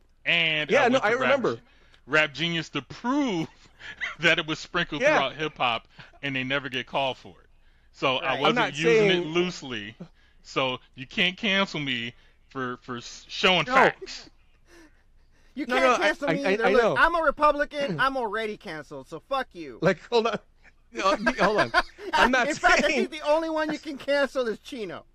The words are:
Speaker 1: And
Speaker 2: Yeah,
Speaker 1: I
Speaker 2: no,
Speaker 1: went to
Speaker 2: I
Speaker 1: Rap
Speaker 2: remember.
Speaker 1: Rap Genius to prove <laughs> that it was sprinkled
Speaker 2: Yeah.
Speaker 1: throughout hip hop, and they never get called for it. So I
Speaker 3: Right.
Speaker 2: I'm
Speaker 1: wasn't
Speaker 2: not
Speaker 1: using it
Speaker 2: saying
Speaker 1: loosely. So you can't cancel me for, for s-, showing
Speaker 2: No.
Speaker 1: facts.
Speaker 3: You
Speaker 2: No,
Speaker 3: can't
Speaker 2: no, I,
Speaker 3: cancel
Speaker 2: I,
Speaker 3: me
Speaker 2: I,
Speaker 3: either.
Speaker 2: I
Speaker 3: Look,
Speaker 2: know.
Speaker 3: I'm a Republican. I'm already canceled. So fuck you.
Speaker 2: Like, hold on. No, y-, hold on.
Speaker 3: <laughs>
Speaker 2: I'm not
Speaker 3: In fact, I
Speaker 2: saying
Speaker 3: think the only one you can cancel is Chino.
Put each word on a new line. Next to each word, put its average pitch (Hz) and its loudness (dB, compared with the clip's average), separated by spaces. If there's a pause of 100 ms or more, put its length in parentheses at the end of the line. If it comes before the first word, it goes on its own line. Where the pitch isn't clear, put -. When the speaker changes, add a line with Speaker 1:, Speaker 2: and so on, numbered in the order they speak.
(260)
Speaker 1:
And 156 0
Speaker 2:
Yeah, 269 4
Speaker 1:
I 247 4
Speaker 2:
no, 262 2
Speaker 1:
went - -2
to 208 2
Speaker 2:
I 214 2
Speaker 1:
Rap 262 -2
Speaker 2:
remember. 254 2 (460)
Speaker 1:
Rap 151 2
Genius 165 -4
to 147 -4
prove 240 -2 (360)
<laughs> - -12
that 165 4
it 165 -2
was 151 0
sprinkled - -4
Speaker 2:
Yeah. 285 4
Speaker 1:
throughout - 0
hip 156 -6
hop, 120 0 (340)
and 139 -4
they 131 -2
never 135 -4
get 123 -6
called 135 -4
for 104 -20
it. - -20 (460)
So 135 0
I - -6
Speaker 3:
Right. 131 0
Speaker 2:
I'm 135 -6
Speaker 1:
wasn't 151 4
Speaker 2:
not 190 -2
Speaker 1:
using 220 4
it 196 4
Speaker 2:
saying 180 2
Speaker 1:
loosely. 139 -4 (480)
So 131 -4 (180)
you 131 -14
can't 185 0
cancel 196 -2
me 120 -6 (360)
for, 123 -8
for 123 -10
s-, - -16
showing 180 2
Speaker 2:
No. 254 -2
Speaker 1:
facts. - 0 (1300)
Speaker 3:
You 277 -6
Speaker 2:
No, 247 -2
Speaker 3:
can't 262 4
Speaker 2:
no, 247 6
I, 196 2
Speaker 3:
cancel 285 0
Speaker 2:
I, 160 2
Speaker 3:
me 285 -4
Speaker 2:
I, 190 2
Speaker 3:
either. 214 0
Speaker 2:
I 185 4
Speaker 3:
Look, 226 6
Speaker 2:
know. 180 2
Speaker 3:
I'm 320 4
a 330 0
Republican. 294 0
I'm 269 2
already 214 -4
canceled. 151 -12
So 160 -12
fuck 262 -4
you. 143 -14
Speaker 2:
Like, 180 2 (100)
hold 226 2
on. 208 -2 (540)
No, 214 0
y-, 320 0
hold 208 2
on. 233 0 (220)
Speaker 3:
<laughs> 381 -10
Speaker 2:
I'm 240 4
not 262 2
Speaker 3:
In 311 -2
fact, 339 4
I - 2
Speaker 2:
saying 285 0
Speaker 3:
think 311 -12
the 294 -4
only 320 2
one 311 -2
you 285 -8
can 285 -10
cancel 277 -2
is 208 -6
Chino. 180 -10 (120)